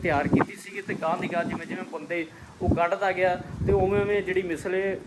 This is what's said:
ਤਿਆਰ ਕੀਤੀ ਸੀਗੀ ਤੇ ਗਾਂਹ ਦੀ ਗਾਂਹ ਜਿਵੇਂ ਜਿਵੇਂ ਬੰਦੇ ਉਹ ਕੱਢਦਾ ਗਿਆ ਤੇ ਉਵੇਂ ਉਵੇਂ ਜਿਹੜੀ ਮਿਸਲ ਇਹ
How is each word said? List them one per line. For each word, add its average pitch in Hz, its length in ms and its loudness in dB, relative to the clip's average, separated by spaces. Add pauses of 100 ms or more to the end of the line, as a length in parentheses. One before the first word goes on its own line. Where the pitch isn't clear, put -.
ਤਿਆਰ 151 240 2
ਕੀਤੀ - 280 2
ਸੀਗੀ 196 260 -12
ਤੇ 196 120 -6
ਗਾਂਹ 180 240 -2
ਦੀ 185 160 -4
ਗਾਂਹ 170 100 0
ਜਿਵੇਂ 165 240 -6
ਜਿਵੇਂ 165 160 -6 (100)
ਬੰਦੇ 160 320 -4 (360)
ਉਹ 175 140 2
ਕੱਢਦਾ 185 360 2
ਗਿਆ 180 240 2
ਤੇ - 380 -2
ਉਵੇਂ 196 280 4
ਉਵੇਂ 202 200 2
ਜਿਹੜੀ 185 200 0
ਮਿਸਲ 180 340 -4
ਇਹ 190 200 0 (120)